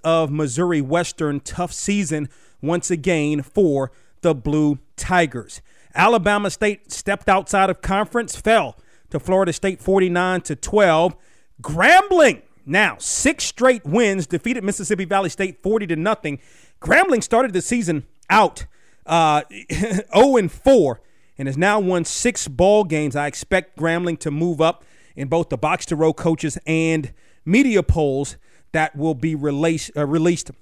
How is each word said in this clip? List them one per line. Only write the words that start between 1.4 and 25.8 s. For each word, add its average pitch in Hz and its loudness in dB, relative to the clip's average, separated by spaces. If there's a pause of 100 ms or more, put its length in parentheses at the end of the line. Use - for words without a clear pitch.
season 156 -4 (340)
once 165 -4
again 151 -2
for 139 0 (300)
the 160 2
Blue 147 -2 (180)
Tigers. 160 -2 (340)
Alabama 208 2
State 208 -4
stepped - -4
outside 190 2
of - -6
conference, 202 -2
fell 202 0 (340)
to 151 -6
Florida 185 0
State - -6
forty-nine 185 0
to 156 -8
twelve. 175 2 (460)
Grambling, 294 4 (240)
now 170 0
six - -2
straight 247 4
wins, 196 0
defeated 196 -4
Mississippi 196 -4
Valley 190 -2
State - -8
forty 208 -2
to 165 -4
nothing. 160 -4 (420)
Grambling 277 2
started 233 0
the 180 0
season 175 -4 (240)
out, 190 2 (400)
uh, 156 2 (340)
<laughs> 208 -4
oh 262 6
and 196 2
four 180 4 (360)
and 135 -8
has 135 -6
now 202 2
won 180 0
six - -2
ball 190 2
games. 151 -2
I 147 -4
expect 185 -4
Grambling 165 -2
to 160 -6
move 156 -2
up 165 0 (320)
in 139 -8
both 165 -2
the 139 -6
Box 156 -2